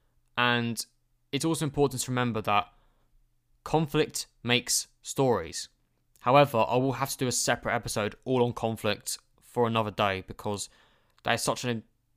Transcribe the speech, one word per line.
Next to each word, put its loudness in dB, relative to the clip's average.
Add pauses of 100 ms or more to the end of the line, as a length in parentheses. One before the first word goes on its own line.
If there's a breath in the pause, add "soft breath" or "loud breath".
(380)
And 0 (460)
it's -2
also 0
important 0
to -6
remember 0
that 0 (920)
conflict 0 (180)
makes 0 (160)
stories. -2 (520)
However, 4
I 2
will 2
have -4
to -8
do -2
a -2
separate 0
episode -2 (100)
all 2
on -2
conflict -4 (240)
for 0
another 0
day 0
because -8 (540 soft breath)
that 2
is -4
such -2
an -4 (340)